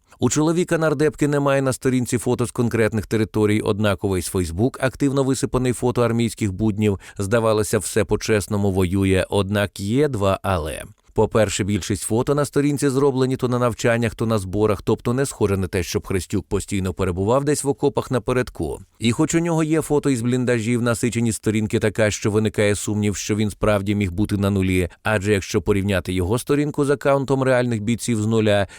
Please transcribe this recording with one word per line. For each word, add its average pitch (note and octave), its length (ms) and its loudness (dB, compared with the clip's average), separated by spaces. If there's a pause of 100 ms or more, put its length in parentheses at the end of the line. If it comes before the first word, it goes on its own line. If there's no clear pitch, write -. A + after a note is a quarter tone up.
(200)
У B2 100 2
чоловіка E3 480 0
нардепки D3+ 500 0
немає C#3+ 340 2
на C3 120 0
сторінці B2+ 440 0
фото A#2+ 280 0
з G#2 60 -6
конкретних A2 560 0
територій, G#2+ 540 0
однак G2+ 420 0
увесь F#2+ 240 -2
Фейсбук F#2 540 -2
активно C3+ 420 0
висипаний B2+ 500 0
фото B2 280 0
армійських A2+ 500 0
буднів. G#2 480 0 (180)
Здавалося, G#2+ 600 2
все G2+ 240 0
по-чесному G2+ 680 0
воює, F#2+ 580 2
однак G2+ 500 0
є A#2+ 280 0
два G2 360 0
«але». D#2+ 400 -4 (300)
По-перше, G#2+ 500 2
більшість G2 400 -2
фото B2+ 320 0
на C#3+ 100 0
сторінці C#3+ 440 0
зроблені C3 480 2
то B2+ 100 -2
на B2 120 0
навчаннях, A#2 560 0
то A#2+ 100 -4
на A2 120 2
зборах, G2+ 440 0
тобто A#2 320 0
не C3+ 120 0
схоже G2+ 320 0
на F#2+ 100 -2
те, F2+ 160 -2
щоб - 240 -4
Христюк F#2+ 400 -4
постійно F#2+ 460 -2
перебував G2 500 0
десь C#3+ 200 0
в C3+ 40 -4
окопах C#3 440 -2
напередку. B2 680 -4 (200)
І A2+ 120 2
хоч D#3 240 0
у E3 40 2
нього E3 240 0
є D#3 180 2
фото D3 280 0
із B2 120 0
бліндажів, A#2+ 600 0
насиченість A#2 560 0
сторінки G#2+ 420 0
така, G#2+ 320 2
що A2 200 -2
виникає G#2 440 2
сумнів, G#2 400 -2
що - 200 -4
він G#2+ 140 0
справді G2+ 460 0
міг G2+ 160 0
бути G2+ 260 -2
на G2 120 2
нулі, F#2 400 0 (140)
адже G#2 300 0
якщо G2 280 0
порівняти F#2+ 520 0
його F#2 260 0
сторінку D3 460 0
з C3+ 40 2
аккаунтом C#3 540 0
реальних B2 380 0
бійців A2 400 -2
з G#2 40 0
нуля, G#2+ 420 2 (120)